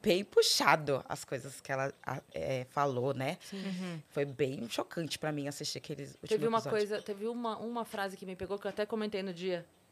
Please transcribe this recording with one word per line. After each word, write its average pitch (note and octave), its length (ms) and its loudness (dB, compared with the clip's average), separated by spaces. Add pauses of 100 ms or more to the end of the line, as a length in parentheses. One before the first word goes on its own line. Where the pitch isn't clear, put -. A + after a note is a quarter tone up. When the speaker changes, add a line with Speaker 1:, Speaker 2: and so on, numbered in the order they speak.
Speaker 1:
bem G3+ 220 6
puxado D#3+ 840 6
as - 160 -4
coisas C3 360 -8
que - 120 -10
ela, C3+ 200 0 (100)
a, C3 180 -4 (140)
é, C3+ 360 -2
falou, C#3 440 2
né? C3+ 260 -2
Speaker 2:
Sim. G3 240 -10
Speaker 3:
Uhum. F3+ 460 -4
Speaker 1:
Foi C#3+ 140 0
bem C#3+ 440 -2
chocante - 500 -4
pra D#3 140 -2
mim C#3+ 160 -2
assistir D3 300 -6
aqueles C#3 360 -8
últimos - 140 -14
Speaker 2:
Teve G#3+ 180 2
uma A3+ 120 4
Speaker 1:
episódios. G#3 320 2
Speaker 2:
coisa, G#3 120 -2
teve G#3 260 -6
uma, A#3 300 -2
uma A#3 260 -4
frase G3 320 -4
que F#3+ 100 -12
me F#3+ 100 -6
pegou, F#3+ 220 -4
que G#3 80 -6
eu G3 40 0
até G#3 160 0
comentei G#3+ 360 0
no F#3+ 100 -4
dia F3 320 -2 (280)